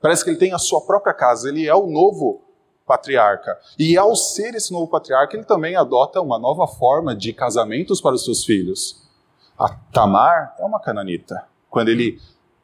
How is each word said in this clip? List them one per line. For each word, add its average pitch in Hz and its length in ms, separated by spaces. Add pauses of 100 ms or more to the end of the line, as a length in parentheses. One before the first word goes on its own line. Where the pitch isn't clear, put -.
Parece 165 240
que 175 60
ele 160 80
tem 185 160
a 160 40
sua 160 220
própria 190 320
casa, 123 360
ele 156 180
é 151 80
o 190 140
novo 160 540 (440)
patriarca. 110 720 (180)
E 165 220
ao 208 160
ser 226 400
esse 208 180
novo 170 140
patriarca, 143 500
ele 220 80
também 175 300
adota 139 480
uma 123 160
nova 143 280
forma 135 480
de 107 180
casamentos 117 680
para 135 140
os 120 100
seus 117 200
filhos. 95 600 (540)
A - 120
Tamar 123 880
é - 80
uma 214 120
cananita. 95 680 (220)
Quando 113 180
ele 117 320 (440)